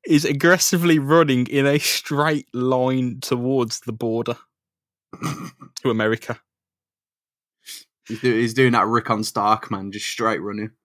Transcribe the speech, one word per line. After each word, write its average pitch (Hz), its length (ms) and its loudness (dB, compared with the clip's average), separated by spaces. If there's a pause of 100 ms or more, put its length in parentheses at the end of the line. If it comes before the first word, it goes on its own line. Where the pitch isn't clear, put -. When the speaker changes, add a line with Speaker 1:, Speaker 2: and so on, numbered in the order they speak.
Speaker 1:
is 156 200 4
aggressively 170 720 2
running 139 480 4
in 139 180 0
a 143 140 4
straight 147 720 -2
line 127 680 0
towards 123 640 -2
the 123 100 -8
border 113 440 -4 (1500)
to 135 80 -2
America. 110 500 -2 (1700)
Speaker 2:
He's, 110 140 -10
do-, 127 140 2
he's 113 180 0
doing 127 180 4
that 104 160 4
Rickon 113 360 0
Stark, 107 460 0
man, 98 220 -8
just 104 160 -10
straight 110 340 -2
running. 104 300 -8 (140)